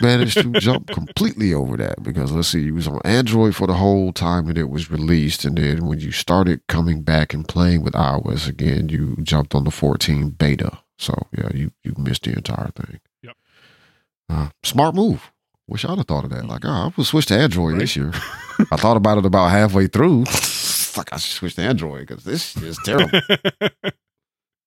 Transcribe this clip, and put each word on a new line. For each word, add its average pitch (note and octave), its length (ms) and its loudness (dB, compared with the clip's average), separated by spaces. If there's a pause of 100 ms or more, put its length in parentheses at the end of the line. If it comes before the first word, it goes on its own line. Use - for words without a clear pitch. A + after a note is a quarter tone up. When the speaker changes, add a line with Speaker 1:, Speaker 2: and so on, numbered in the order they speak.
Speaker 1:
managed A#2+ 400 4
to B2 100 -4
Speaker 2:
<laughs> A2 80 2
Speaker 1:
jump A#2 300 0
completely G2+ 640 -2
over C2 220 -2
that G1+ 260 -4
because, C2+ 300 -2
let's E2 160 0
see, F2 140 0
you D2+ 120 -2
was E2 140 -2
on C#2+ 160 -4
Android A2 500 4
for G2 120 -2
the F#2 80 2
whole F#2+ 380 4
time E2+ 340 0
that E2 120 -2
it D#2 120 0
was D#2 200 -6
released, D#2 540 0
and C#2 120 -2
then D#2+ 300 0
when D#2 140 -2
you D2+ 120 -6
started F2+ 540 2
coming E2+ 360 0
back D#2 320 0
and D2+ 120 -6
playing F2 360 2
with - 120 -2
I C#2 300 0
O - 60 -4
S D#2 180 -2
again, C#2 400 0
you D2 340 -2
jumped D#2 320 0
on C#2+ 100 2
the D2+ 60 0
fourteen D2 600 0
beta. - 480 0 (200)
So, - 160 -6 (220)
yeah, - 180 -4
you, - 180 -4 (120)
you - 120 -6
missed - 280 -4
the - 120 -4
entire - 380 -6
thing. - 260 -12 (220)
Speaker 2:
Yep. A#2+ 140 -20 (920)
Speaker 1:
Uh, D#2 200 -2 (140)
smart D3+ 320 2
move. G3 360 0 (360)
Wish G#2 180 -8
I'd F3 140 -4
have - 100 -2
thought C#2+ 160 -2
of C2+ 60 -8
that. - 160 -8
Like, A#1+ 180 -8
"Oh, - 40 -4
I C#3+ 280 -2
will D3+ 80 0
switch D3+ 220 0
to G2+ 120 4
Android E2+ 420 2
this - 160 -2
Speaker 2:
Right. D2 160 -2
Speaker 1:
year." - 100 -8 (500)
I D#2+ 40 2
thought G#2+ 220 4
about G#2+ 200 4
it G2 60 2
about F#2 260 4
halfway G2 360 4
through. B2+ 440 4
<laughs> - 40 -2 (560)
It's - 80 -12
like, - 140 -10
"I - 60 -8
should - 180 -6
switch F2 180 -8
to E2+ 80 -6
Android D#2 460 -2
'cause A1+ 160 -14
this C#3+ 320 -6
is D#2+ 220 -8
terrible." F3 420 0
Speaker 2:
<laughs> - 720 -4 (760)